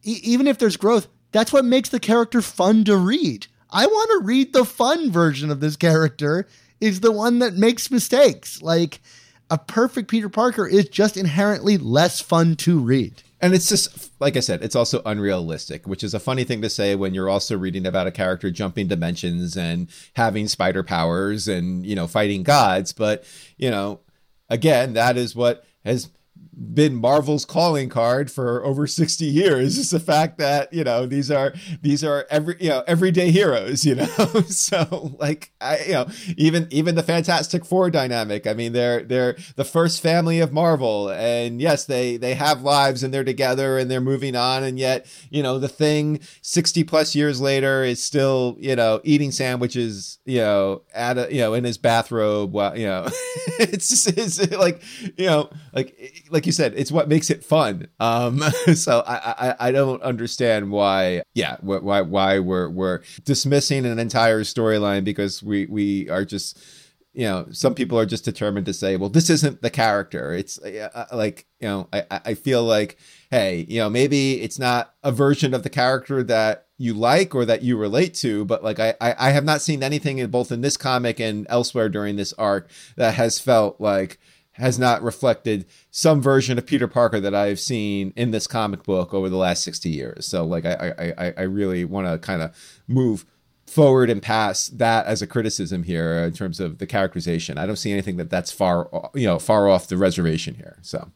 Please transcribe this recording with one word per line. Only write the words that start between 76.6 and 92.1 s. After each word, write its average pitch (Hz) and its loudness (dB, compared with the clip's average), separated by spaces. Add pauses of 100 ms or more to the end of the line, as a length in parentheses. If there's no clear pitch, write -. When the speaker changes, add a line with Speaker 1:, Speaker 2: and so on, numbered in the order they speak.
Speaker 2:
you 120 -4
like 135 2
or 123 2
that 113 0
you 123 2
relate 107 0
to, 107 -2
but, 104 -2
like, 107 -4
I, 113 2
I, 117 0
I 131 2
have 143 2
not 151 0
seen 147 -4
anything 139 -4
in, 123 -2
both 123 -2
in 120 -4
this 139 -2
comic 123 -2
and 107 -4
elsewhere 117 0
during 104 -4
this 101 -6
arc 101 -2 (260)
that 113 0
has 117 0
felt 110 2
like, 98 0 (340)
has 123 -2
not 120 2
reflected 113 -2 (240)
some 156 2
version 127 2
of 123 -8
Peter 123 0
Parker 117 2
that 101 -2
I've 101 0
seen 101 -4
in 120 -2
this 110 -2
comic 107 -4
book 92 -2
over 95 0
the 92 -2
last 90 0
sixty - -8
years. 69 -8
So, 87 -2
like, 82 -4
I, 87 -4
I, 85 -6
I, 87 -6
I 90 -4
really 92 -2
wanna 87 -4